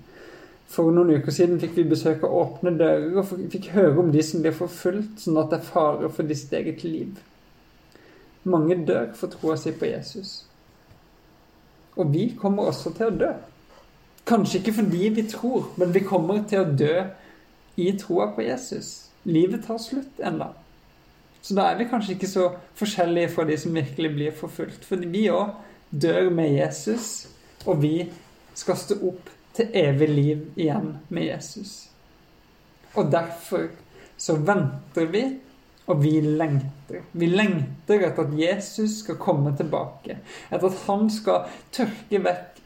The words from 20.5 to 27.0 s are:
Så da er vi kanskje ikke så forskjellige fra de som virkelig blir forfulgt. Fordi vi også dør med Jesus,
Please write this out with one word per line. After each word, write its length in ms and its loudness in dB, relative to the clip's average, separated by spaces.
Så 160 -2
da 100 4
er 140 0
vi 80 -2
kanskje 240 -2
ikke 180 -4
så 160 4
forskjellige 540 0
fra 100 0
de 160 0
som 160 -2
virkelig 380 -2
blir 260 -4
forfulgt. 480 -10
Fordi 240 -4
vi 160 2
også 760 -4
dør 260 4
med 220 2
Jesus, 580 -2